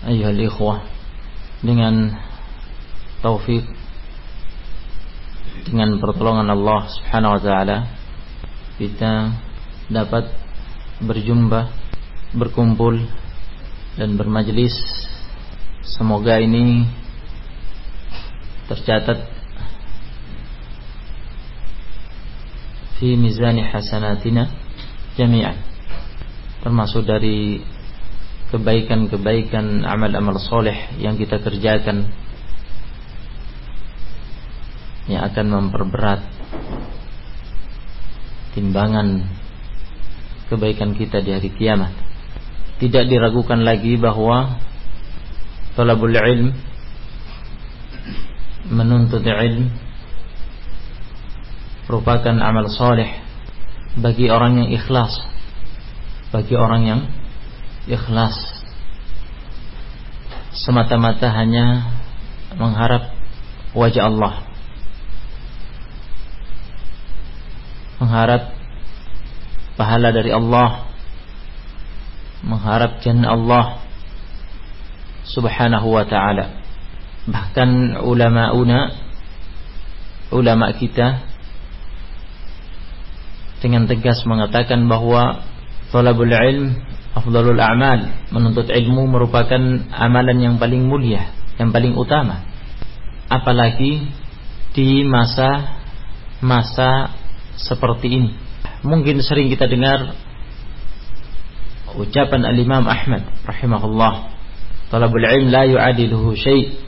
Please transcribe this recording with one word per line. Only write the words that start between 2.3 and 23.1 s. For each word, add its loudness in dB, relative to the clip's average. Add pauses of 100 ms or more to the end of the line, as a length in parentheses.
taufik, 0 (2000)
dengan 2
pertolongan 0
Allah 2
Subhanahu 2
wa 0
Ta'ala, 2 (1040)
kita -2 (640)
dapat 0 (800)
berjumpa, 2 (640)
berkumpul, 2 (960)
dan -2
bermajlis 2 (1080)
Semoga 2
ini 4 (1800)
tercatat -2 (3750)
fi 4